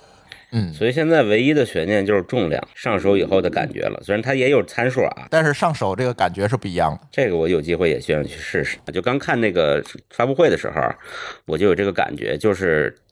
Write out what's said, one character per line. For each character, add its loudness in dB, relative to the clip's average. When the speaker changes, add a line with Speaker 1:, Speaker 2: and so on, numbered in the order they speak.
Speaker 1:
嗯。 -2
Speaker 2:
所 -2
以 2
现 0
在 4
唯 4
一 4
的 4
悬 -2
念 2
就 2
是 2
重 -2
量， -2
上 -2
手 4
以 2
后 2
的 -2
感 -4
觉 -8
了。 -6
虽 -2
然 0
它 -2
也 2
有 4
参 -2
数 0
啊。 -4
Speaker 1:
但 2
是 2
上 0
手 -2
这 -2
个 0
感 0
觉 0
是 0
不 -6
一 -6
样 2
的。 -10
Speaker 2:
这 0
个 0
我 2
有 2
机 -2
会 2
也 -2
希 -2
望 0
去 -10
试 -4
试。 -6
就 -2
刚 0
看 -2
那 2
个 2
发 0
布 -2
会 4
的 2
时 -6
候， -8
我 -2
就 4
有 6
这 0
个 0
感 -2
觉， -4
就 0
是 0